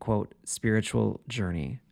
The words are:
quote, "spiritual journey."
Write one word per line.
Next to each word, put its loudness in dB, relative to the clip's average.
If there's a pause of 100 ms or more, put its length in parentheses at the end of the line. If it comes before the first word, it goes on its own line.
quote, -2
"spiritual 2
journey." -2 (120)